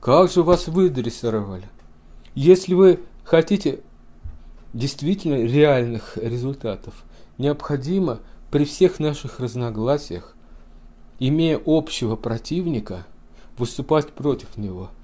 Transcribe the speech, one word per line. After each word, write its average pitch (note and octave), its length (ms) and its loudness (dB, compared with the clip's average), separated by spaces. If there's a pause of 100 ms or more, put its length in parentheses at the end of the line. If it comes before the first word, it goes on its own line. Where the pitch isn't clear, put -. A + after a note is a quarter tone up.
Как E3+ 300 6
же F3 120 2
вас F3 260 2
выдрессировали? A#2 960 -2 (720)
Если F3+ 400 4
вы F#3 260 6 (240)
хотите E3 560 2 (920)
действительно C#3+ 640 -2
реальных B2 800 2
результатов, A#2 880 -8 (340)
необходимо C#3+ 800 -2 (300)
при D3 140 2
всех F3+ 340 2
наших D3 400 -6
разногласиях, A#2 960 -4 (840)
имея D#3 440 2
общего D3+ 520 0
противника, A2+ 920 -6 (520)
выступать C#3+ 540 -2
против C#3 440 -4
него. F#2 320 -10 (160)